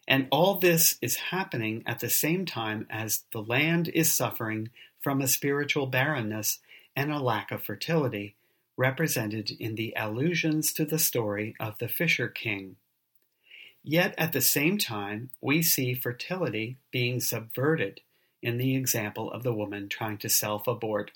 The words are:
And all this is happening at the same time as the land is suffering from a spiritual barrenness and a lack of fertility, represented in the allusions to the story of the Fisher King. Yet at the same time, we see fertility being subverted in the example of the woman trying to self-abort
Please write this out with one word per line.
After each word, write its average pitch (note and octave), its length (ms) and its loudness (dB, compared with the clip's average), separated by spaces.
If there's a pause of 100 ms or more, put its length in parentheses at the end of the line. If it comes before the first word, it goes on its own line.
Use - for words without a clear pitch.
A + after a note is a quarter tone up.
And C3+ 240 2
all F3+ 240 6
this F3 460 4
is A#2+ 160 -2
happening A#2+ 680 -4
at A2 140 -4
the A#2+ 100 -4
same E3+ 360 2
time A2 440 -4
as A2 420 -4
the A2+ 120 -6
land D#3 460 2
is D#3+ 240 4
suffering A2 560 -2 (320)
from C#3 200 0
a C3+ 60 0
spiritual C#3+ 600 0
barrenness B2+ 720 0 (340)
and C#3 160 0
a D3 80 -2
lack A2+ 320 0
of G#2 100 -4
fertility, G#2+ 760 -2 (420)
represented B2+ 720 0
in A2 240 -6
the A2 220 -4
allusions D3+ 760 0
to D#3 140 0
the D#3 120 0
story G#2+ 640 0
of G#2+ 200 -6
the A#2 100 -4
Fisher D3+ 400 0
King. G2 480 -6 (1040)
Yet E3+ 340 2
at - 160 0
the E3 80 2
same D#3+ 360 4
time, G#2+ 520 -4 (100)
we C#3 220 2
see C3 320 2
fertility B2 840 -4 (140)
being B2 300 0
subverted A#2+ 800 0 (400)
in A#2+ 160 0
the C3 180 2
example A2+ 560 -2
of A2+ 120 -8
the B2 100 2
woman G2+ 340 -4
trying G#2+ 320 -4
to A2 100 -6
self-abort G#2+ 880 0